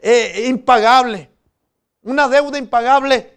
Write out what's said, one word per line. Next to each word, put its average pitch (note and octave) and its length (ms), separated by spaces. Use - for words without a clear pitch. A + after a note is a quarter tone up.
eh, G#3+ 480
impagable, A#3+ 800
una C4+ 240
deuda C#4+ 320
impagable. C4 760